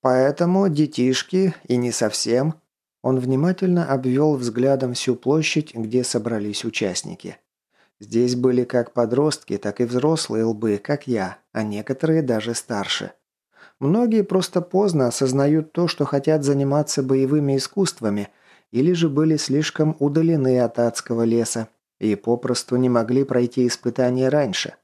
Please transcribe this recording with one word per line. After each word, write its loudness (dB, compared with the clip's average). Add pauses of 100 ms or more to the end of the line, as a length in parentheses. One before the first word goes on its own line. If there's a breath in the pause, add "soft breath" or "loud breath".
Поэтому 2
детишки 0 (100)
и 0
не -2
совсем. -2 (420)
Он 0
внимательно 0
обвел 2
взглядом 0
всю -2
площадь, -2
где -2
собрались -4
участники. -6 (640)
Здесь 0
были 2
как -2
подростки, 0
так -4
и 2
взрослые -2
лбы, -2
как -6
я, -4 (160)
а -4
некоторые -2
даже -2
старше. -6 (680 soft breath)
Многие 2
просто -2
поздно 2
осознают 0
то, 0
что -2
хотят 0
заниматься 0
боевыми 2
искусствами, -2 (400 soft breath)
или 2
же 2
были 2
слишком 0
удалены 2
от 0
адского 0
леса 0 (300)
и 0
попросту -2
не 2
могли 2
пройти 0
испытание 0
раньше. -2